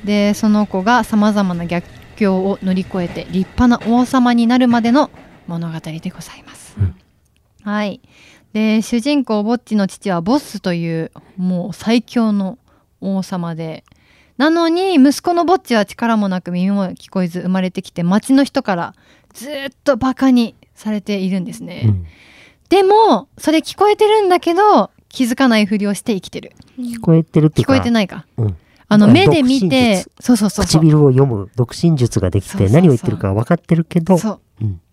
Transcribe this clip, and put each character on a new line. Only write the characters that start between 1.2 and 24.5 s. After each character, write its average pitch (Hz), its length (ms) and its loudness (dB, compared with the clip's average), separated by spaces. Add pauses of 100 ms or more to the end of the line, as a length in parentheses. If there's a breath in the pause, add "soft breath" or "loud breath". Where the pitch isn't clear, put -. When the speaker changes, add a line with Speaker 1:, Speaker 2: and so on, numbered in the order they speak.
Speaker 1:
々 196 220 -2
な 170 100 -8
逆 175 200 -4 (300)
境 190 220 0
を 190 260 -2
乗 190 100 -2
り 185 160 -2
越 190 140 -6
え 170 60 -6
て 160 220 -12
立 185 80 -2
派 240 280 -2
な 240 180 0
王 240 200 2
様 247 280 0
に 233 140 2
な 254 100 2
る 247 120 2
ま 233 100 2
で 233 140 0
の 285 160 2 (380)
物 170 260 -6
語 160 80 -10
で 165 280 -12
ご - 120 -16
ざ - 100 -18
い - 160 -20
ま - 80 -20
す。 - 240 -20
Speaker 2:
う 101 40 0
ん。 90 120 -4 (680)
Speaker 1:
は 208 240 -4
い。 202 140 -10 (540 soft breath)
で、 214 280 0
主 233 200 -2
人 285 240 0
公 208 180 -2
ボ 233 120 0
ッ - 20 -8
チ - 180 -8
の 196 120 2
父 - 220 -8
は 170 120 -2
ボ 240 180 0
ス - 220 -12
と 180 120 -4
い 165 280 -4
う - 100 -10 (240)
も 180 360 -4
う - 20 -12
最 226 280 -2
強 220 300 -2
の 196 280 -4 (420)
王 190 220 -4
様 170 320 -8
で、 160 280 -12 (540 soft breath)
な 285 120 2
の 330 200 0
に 359 260 -2
息 269 260 4
子 349 120 -2
の 339 100 0
ボ 349 120 2
ッ 370 40 -4
チ 240 160 -4
は 208 80 0
力 233 320 -4
も 208 140 -2
な 180 100 -4
く 175 140 -10
耳 180 180 -2
も 202 200 -2
聞 - 180 -20
こ 190 140 -4
え 175 40 -2
ず 175 140 -8
生 175 80 -4
ま 185 120 0
れ 185 100 -4
て 190 100 -8
き - 100 -20
て、 170 120 -6
町 190 280 0
の 269 140 4
人 - 180 -4
か 196 120 -4
ら 170 200 -8 (380 soft breath)
ず 247 160 -16
っ 302 40 -12 (300)
と 269 140 0
バ 262 160 -2
カ 269 180 2
に 240 240 0 (200)
さ 220 160 -8
れ 208 80 -4
て 202 180 -6
い 185 120 -4
る 190 100 -2
ん 175 60 -6
で 208 80 -12
す 226 100 -16
ね。 - 220 -12
Speaker 2:
う 110 60 6
ん。 90 140 -4 (640 soft breath)
Speaker 1:
で 381 160 4
も、 392 540 4
そ - 140 -2
れ 320 80 2
聞 - 180 -8
こ 415 120 2
え 415 60 4
て 427 100 2
る 427 160 4
ん 381 80 0
だ 359 120 2
け 330 120 -2